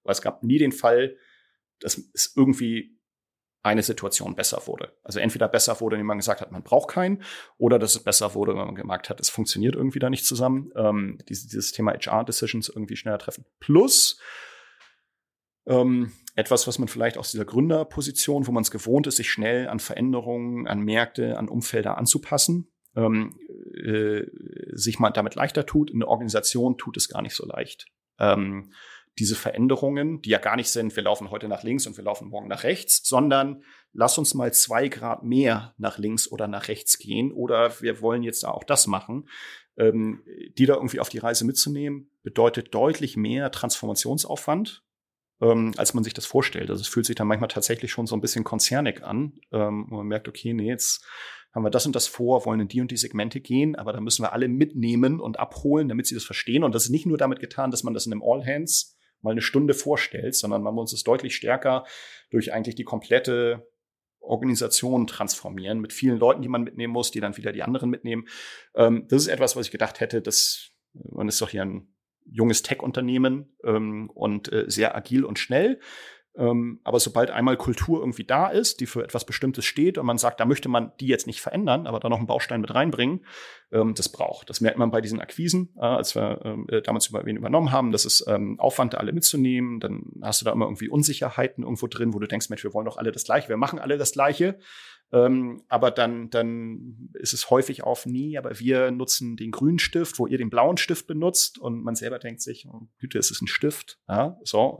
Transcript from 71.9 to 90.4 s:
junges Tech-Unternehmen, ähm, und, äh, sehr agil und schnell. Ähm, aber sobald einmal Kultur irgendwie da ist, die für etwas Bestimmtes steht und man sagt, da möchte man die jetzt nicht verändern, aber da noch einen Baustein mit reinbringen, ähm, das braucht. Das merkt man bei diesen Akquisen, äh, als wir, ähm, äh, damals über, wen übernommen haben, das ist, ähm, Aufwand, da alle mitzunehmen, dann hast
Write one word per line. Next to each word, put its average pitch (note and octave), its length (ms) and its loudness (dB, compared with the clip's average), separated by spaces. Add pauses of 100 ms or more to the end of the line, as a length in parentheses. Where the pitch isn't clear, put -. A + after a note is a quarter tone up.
junges A2+ 360 4
Tech-Unternehmen, C3 1040 0
ähm, G#2+ 480 -2
und, G#2 400 -2
äh, G#2+ 140 2
sehr A2 280 0
agil B2+ 300 2
und G#2+ 120 -6
schnell. F#3+ 420 2 (580)
Ähm, A#2+ 460 2
aber B2 160 2
sobald A#2 320 2
einmal B2 260 2
Kultur D#3 420 0
irgendwie A#2 240 -4
da D3+ 240 2
ist, - 320 0
die B2+ 60 -4
für A#2 180 -4
etwas - 220 -4
Bestimmtes C3 400 -2
steht E3+ 320 2
und B2+ 80 -2
man A#2+ 140 2
sagt, A#2+ 200 2
da A2+ 60 2
möchte C#3 240 2
man A#2+ 300 0
die C3+ 80 -6
jetzt B2 180 2
nicht - 160 -8
verändern, - 460 0
aber A2+ 120 -4
da - 80 -4
noch A#2 120 2
einen A2+ 80 -4
Baustein A#2 340 -2
mit G#2 120 -4
reinbringen, C#3+ 520 2 (460)
ähm, A2 240 4
das - 140 -2
braucht. - 400 -6
Das - 120 -6
merkt A2+ 160 4
man A#2 140 4
bei A2+ 100 2
diesen A2 180 -4
Akquisen, F3 560 -2
äh, - 60 -18
als A#2+ 340 0
wir, A2 300 -2
ähm, A2 240 -6
äh, A2 120 2
damals A2 260 0
über, G#2+ 180 -6
wen A2 100 -4
übernommen C3 360 2
haben, B2 200 2
das G#2+ 140 2
ist, - 220 4
ähm, G#2 320 0
Aufwand, B2+ 340 2
da - 60 -6
alle G#2+ 120 -4
mitzunehmen, B2+ 680 0
dann A2 240 -6 (180)
hast G#2+ 200 -2